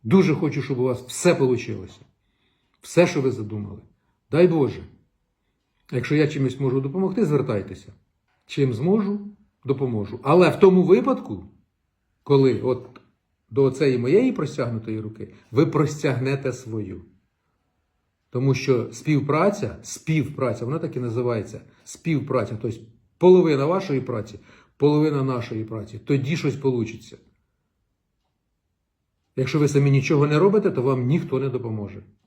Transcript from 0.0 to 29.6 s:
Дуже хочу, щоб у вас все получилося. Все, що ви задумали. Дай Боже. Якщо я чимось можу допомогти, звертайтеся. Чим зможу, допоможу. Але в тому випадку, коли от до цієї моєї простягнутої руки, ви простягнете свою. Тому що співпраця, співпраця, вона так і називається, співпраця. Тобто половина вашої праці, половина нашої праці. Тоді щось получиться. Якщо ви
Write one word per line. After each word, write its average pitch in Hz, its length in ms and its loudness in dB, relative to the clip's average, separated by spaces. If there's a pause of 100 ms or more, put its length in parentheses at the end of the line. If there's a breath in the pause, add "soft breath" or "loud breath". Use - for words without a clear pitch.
Дуже 151 320 4
хочу, 147 260 -4
щоб 123 180 -4
у 127 40 0
вас 127 180 -4
все - 340 0
получилося. 117 640 -4 (800)
Все, - 260 2
що 143 140 -4
ви 131 100 0
задумали. 104 500 -10 (500)
Дай 175 160 4
Боже. 147 360 0 (1080)
Якщо 131 240 -2
я 151 120 4
чимось 135 320 -2
можу 135 220 0
допомогти, 185 440 -2
звертайтеся. 120 680 -4 (520)
Чим 131 280 -2
зможу, 196 460 0 (460)
допоможу. 120 580 -4
Але 165 260 6
в - 100 -4
тому 185 240 8
випадку, 185 600 2 (800)
коли 135 380 2
от 123 400 -6 (480)
до 131 220 2
цієї 131 260 0
моєї 185 340 2
простягнутої 113 680 -6
руки, 107 340 -14 (180 loud breath)
ви 135 140 4
простягнете 135 880 -2
свою. 101 480 -10 (1300)
Тому 131 260 0
що 117 380 -2
співпраця, 156 880 -2
співпраця, 131 840 -4
вона 143 140 -4
так 160 160 -8
і 127 40 -6
називається, 120 640 -4 (220 soft breath)
співпраця. 123 800 -4
Тобто 113 180 -6 (380)
половина 160 480 6
вашої 160 360 -2
праці, 117 380 -8 (380 soft breath)
половина 147 460 2
нашої 120 400 -4
праці. 110 360 -10
Тоді 143 380 -2
щось 143 180 -2
получиться. 120 640 -4 (2250)
Якщо 135 240 0
ви 147 80 4